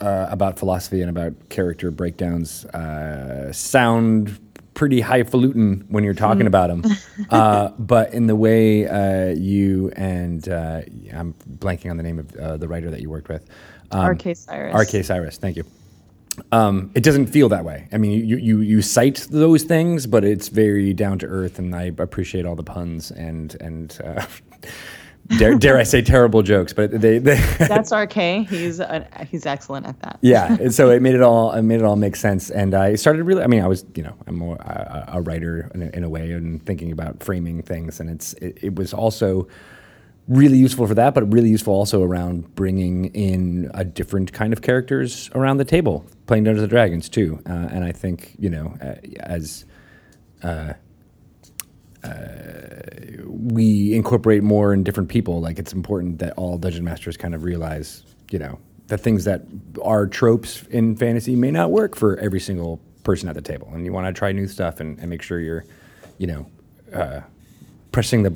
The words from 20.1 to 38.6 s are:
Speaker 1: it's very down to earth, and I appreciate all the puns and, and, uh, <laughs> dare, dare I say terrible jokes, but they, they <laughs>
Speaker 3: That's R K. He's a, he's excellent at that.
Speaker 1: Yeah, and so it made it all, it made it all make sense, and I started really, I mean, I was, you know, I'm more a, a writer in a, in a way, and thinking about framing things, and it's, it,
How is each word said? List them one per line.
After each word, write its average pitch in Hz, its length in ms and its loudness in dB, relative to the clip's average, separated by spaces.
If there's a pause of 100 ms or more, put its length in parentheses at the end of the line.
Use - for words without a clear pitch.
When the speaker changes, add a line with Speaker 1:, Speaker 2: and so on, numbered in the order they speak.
Speaker 1:
it's 101 240 0
very 101 460 2
down 98 240 -2
to - 80 -8
earth, 92 320 -6
and 90 160 -6
I 87 240 -6
appreciate 87 480 -6
all 85 100 -6
the 82 60 -10
puns 82 480 -10
and, 80 500 -10
and, 80 420 -12
uh, - 220 -8 (520)
<laughs> - 500 -20 (100)
dare, 113 200 8
dare 135 200 6
I 123 60 6
say 123 180 4
terrible 113 420 6
jokes, 95 300 2
but 104 180 0
they, 113 280 4
they 135 160 4
<laughs> - 240 2
Speaker 3:
That's 208 340 2
R 214 140 0
K. 196 380 0
He's 170 360 -6
a, - 260 -8 (220)
he's 160 160 -8
excellent 139 400 -8
at - 160 -14
that. - 220 -14
Speaker 1:
Yeah, 120 360 6
and 123 140 0
so 135 160 8
it 123 140 8
made 131 120 6
it 123 80 6
all, 117 300 6
it 113 100 -2
made 113 180 4
it 110 40 2
all 104 120 4
make 101 200 0
sense, 98 320 -2
and 95 260 0
I 98 200 4
started 156 300 2
really, 185 180 2
I - 40 0
mean, 117 160 4
I 90 60 2
was, 95 160 0 (100)
you 85 80 -8
know, 78 120 -12 (120)
I'm 87 100 -10
more 85 200 -6
a, - 560 -12
a 90 80 -4
writer 82 540 -6
in 90 80 -8
a, 82 80 -6
in 87 120 -8
a 85 60 -6
way, 80 240 -6
and 82 320 -8
thinking 85 280 -6
about 78 300 -10
framing 85 380 -6
things, 82 400 -10
and 82 80 -10
it's, 82 260 -12
it, - 280 -12